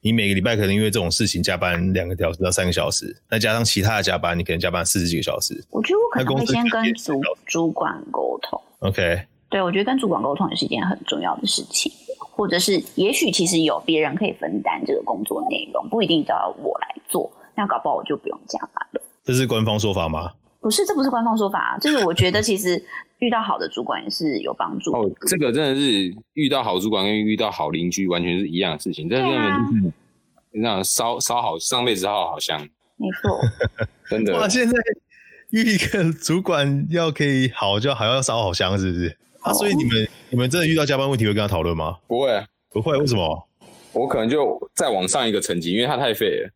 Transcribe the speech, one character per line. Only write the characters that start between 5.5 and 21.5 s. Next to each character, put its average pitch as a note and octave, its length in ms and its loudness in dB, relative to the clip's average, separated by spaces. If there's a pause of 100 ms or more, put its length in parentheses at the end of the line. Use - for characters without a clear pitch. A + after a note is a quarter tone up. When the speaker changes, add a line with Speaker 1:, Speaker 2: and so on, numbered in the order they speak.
Speaker 2:
我 - 120 -2
觉 F4 120 0
得 G#4 40 4
我 A4+ 120 2
可 - 140 0
能 - 140 0
会 A#3 80 0
先 A#3+ 220 2
跟 A3+ 140 0
主， - 0 -
Speaker 1:
那 A3+ 80 2
公 A#3 60 0
司 - 160 -6
可 - 0 -
能 C#3+ 120 0
也 - 120 -4 (100)
Speaker 2:
主 E3 240 0
管 - 400 -4
沟 - 320 -4
通。 - 180 -8 (200)
Speaker 1:
OK。 F#2+ 460 0 (240)
Speaker 2:
对， G3 120 0
我 F3 80 0
觉 F#3 80 0
得 G#3 60 2
跟 B3+ 140 0
主 A3+ 100 0
管 E3 140 0
沟 C3+ 120 0
通 F#3+ 160 -2
也 - 60 -6
是 - 80 -2
一 - 40 -6
件 - 160 -2
很 - 220 -2
重 D2+ 140 -2
要 F2 160 -2
的 - 100 -6
事 - 240 -2
情， - 220 -2 (260)
或 - 300 -4
者 E3+ 100 2
是 F3+ 240 2 (140)
也 G3 160 2
许 C4+ 180 2
其 F3 160 2
实 E3+ 140 2
有 C#3+ 260 2
别 D#3 140 2
人 D3 160 0
可 G3+ 100 0
以 - 60 -2
分 - 300 -4
担 E2 240 -2
这 - 80 0
个 - 80 -2
工 - 220 -4
作 - 240 -4
内 - 240 -6
容， - 160 -2
不 A3 140 0
一 F#3 40 2
定 D#3+ 180 2
都 - 60 -6
要 F#2+ 320 -2
我 - 180 -4
来 - 80 -6 (200)
做， - 220 -2 (240)
那 G#3 100 0
搞 G3 160 -2
不 - 80 -2
好 C#3 60 2
我 - 80 -4
就 D3 140 -2
不 - 120 -10
用 - 200 -8
加 - 100 -6
班 - 340 -8
了。 - 100 -10 (200)
Speaker 1:
这 C3 100 -2
是 B2+ 140 2
官 A2 180 2
方 G#2+ 140 2
说 G2+ 160 0
法 E2+ 140 0
吗？ D#2+ 240 -4 (280)
Speaker 2:
不 A3 100 -2
是， G4 140 2
这 G#4 100 -2
不 C#4 100 2
是 C4+ 40 2
官 A#3+ 160 0
方 A3+ 140 2
说 G3+ 100 2
法 F3 260 -2